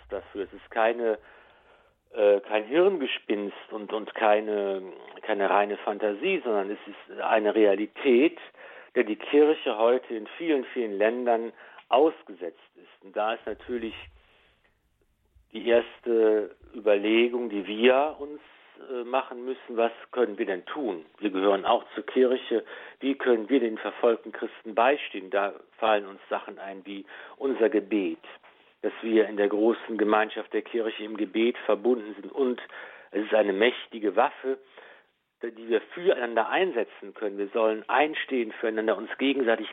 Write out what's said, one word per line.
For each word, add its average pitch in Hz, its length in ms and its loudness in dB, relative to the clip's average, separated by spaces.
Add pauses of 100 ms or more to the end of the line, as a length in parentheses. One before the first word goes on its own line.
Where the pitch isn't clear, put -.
dafür. 98 360 -8
Es - 80 -14
ist - 180 -20
keine, 113 480 0 (960)
äh, 104 260 6
kein 107 220 0
Hirngespinst 127 920 0 (160)
und, 104 220 -8
und 104 220 -8
keine, 104 680 2 (400)
keine 101 280 0
reine 101 280 2
Fantasie, 107 640 -2
sondern 104 280 -2
es 104 160 -8
ist - 340 -14
eine 107 320 2
Realität, 110 840 4 (560)
der 123 80 2
die 107 120 -4
Kirche 147 640 2
heute 120 380 2
in 107 100 -8 (120)
vielen, 151 280 0
vielen 113 320 -4
Ländern 117 560 0 (360)
ausgesetzt 104 720 0 (160)
ist. - 300 -20
Und 92 100 -20
da 107 180 -2
ist - 120 -10
natürlich 113 480 -8 (1600)
die 110 160 -8
erste 113 880 2 (180)
Überlegung, 113 760 2
die 101 180 -6
wir 127 520 4
uns, 147 220 -12 (480)
äh, 123 140 -6
machen 123 420 -4
müssen, 127 320 -8
was 117 140 0 (200)
können 107 260 0
wir 117 100 -4
denn 90 180 -6
tun? 98 400 -6 (140)
Wir 104 100 -4
gehören 95 340 2
auch 110 300 0
zur - 120 -10
Kirche. 127 600 2 (340)
Wie 135 160 -2
können 113 320 0
wir 135 120 4
den 113 180 0
verfolgten 113 540 0
Christen - 440 -10
beistehen? 113 540 0
Da 98 240 0 (240)
fallen 107 300 2
uns 98 120 -16 (100)
Sachen 98 300 -8
ein 95 260 -14
wie 98 200 -12 (320)
unser 113 320 2
Gebet, 98 500 0 (600)
dass 104 100 -4 (100)
wir 110 280 4
in 104 80 -6
der 101 100 2
großen 107 500 0
Gemeinschaft 107 560 0
der 107 100 -2
Kirche 110 400 -4
im 107 140 -10
Gebet 110 420 0
verbunden 107 600 0
sind. 98 120 -16
Und 127 300 -2 (500)
es 104 140 -2
ist 104 80 -2
eine 104 200 4
mächtige 107 640 -2
Waffe, 131 420 0 (840)
die 113 260 -12
wir 107 120 2 (120)
füreinander 120 560 0
einsetzen 117 640 -2
können. 101 240 -6
Wir 101 120 -4
sollen 110 380 0
einstehen 131 640 0
füreinander, 110 440 -2
uns 113 200 -10
gegenseitig 120 560 0